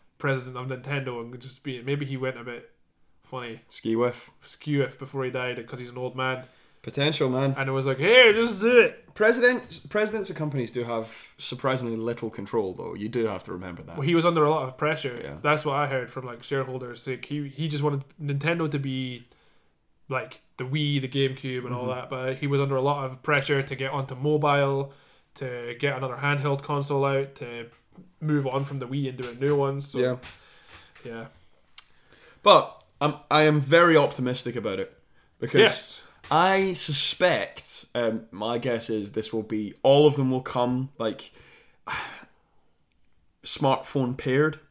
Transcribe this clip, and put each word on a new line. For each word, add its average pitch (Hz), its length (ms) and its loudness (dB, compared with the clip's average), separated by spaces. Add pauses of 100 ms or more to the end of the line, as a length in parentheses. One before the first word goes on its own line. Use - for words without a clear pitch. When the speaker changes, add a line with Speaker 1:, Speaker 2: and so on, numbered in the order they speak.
(180)
Speaker 1:
president 127 380 -4
of 127 100 -8
Nintendo, 131 540 -6
and 120 200 -12
just - 220 -20
being, 123 220 -8
maybe 143 220 -2
he 135 100 -6
went 127 220 -4
a 120 60 -14
bit 120 260 -12 (540)
funny. 120 440 -10
Speaker 2:
Ski - 260 -4
whiff. 120 360 -2 (120)
Speaker 1:
Ski - 360 -4
whiff 131 200 -2
before 135 260 -8
he 127 60 -4
died, 123 360 -6
'cause 127 120 -14
he's 123 120 -12
an 123 80 -14
old 127 180 -8
man. 131 280 -2 (360)
Speaker 2:
Potential, 143 480 0
man. 135 300 0
Speaker 1:
And 135 100 -2
it 135 40 -2
was 135 140 0
like, 131 120 0
"Here, 226 340 8
just 226 280 0
do 233 200 8
it." - 320 2
Speaker 2:
President, 240 680 2 (100)
presidents 214 400 -2
of 156 60 -10
companies 139 340 -4
do 120 140 -4
have 113 520 -8
surprisingly 123 600 -2
little 113 340 -4
control, 101 420 -2
though. 87 220 -10
You 104 140 -6
do 117 180 0
have 98 180 -4
to - 80 -10
remember 90 300 -10
that. 85 160 -16
Speaker 1:
Well, 139 80 -2
he 170 80 4
was 165 100 6
under 170 200 4
a 147 60 6
lot 156 180 2
of 127 100 -14
pressure. 143 440 -2
Speaker 2:
Yeah. 71 200 -10
Speaker 1:
That's 147 220 2
what 143 100 0
I 147 140 0
heard 127 200 -4
from, 127 160 -12
like, 117 200 -14
shareholders. 127 600 -6
Like, 123 200 -8
he, 147 240 -6
he 147 180 -6
just 147 160 -2
wanted 143 220 0 (180)
Nintendo 147 480 -2
to 143 80 -2
be, 131 480 -6 (840)
like, 127 320 -6 (160)
the 127 80 -8
Wii, 143 360 0
the 131 80 -4
GameCube, 131 580 -2
and 123 80 -6
all 123 140 -6
Speaker 2:
Mm-hmm. - 20 -2 (100)
Speaker 1:
that, 123 100 -10
but 131 260 -4
he 143 100 -6
was 139 140 2
under 139 160 0
a 131 40 2
lot 143 300 0
of 131 140 -18
pressure 143 360 2
to 139 140 -6
get 131 160 -6
onto 135 240 -6
mobile, 139 800 0 (420)
to 120 460 -10
get 139 160 0
another 127 220 -6
handheld 139 440 0
console 143 420 -2
out, 139 320 0
to 120 300 -10 (540)
move 147 260 0
on 135 180 -2
from 139 140 -6
the 127 80 -6
Wii 135 220 -2
and 127 100 -10
do 123 100 -8
a 117 60 -12
new 139 220 2
one. 139 260 0
So, 139 160 -8
Speaker 2:
Yeah. 127 180 2 (880)
Speaker 1:
yeah. 113 220 -12 (1160)
Speaker 2:
But 180 400 6 (160)
I'm, 147 140 0 (180)
I 151 100 6
am 151 180 6
very 165 360 8
optimistic 123 580 0
about 101 240 -4
it - 180 -8 (440)
because 127 200 0
Speaker 1:
Yes. - 440 2 (260)
Speaker 2:
I 190 440 4
suspect, - 1200 -2
um, 113 360 -2
my 110 280 -4
guess 117 320 -4
is 104 220 -4
this 110 200 -6
will 110 120 -2
be, 107 280 -4 (100)
all 139 240 8
of 135 100 4
them 131 140 2
will 131 120 0
come, 127 560 -2
like, 110 320 -6 (560)
<sighs> - 60 -8 (1500)
smartphone 135 720 0
paired. 147 420 2 (120)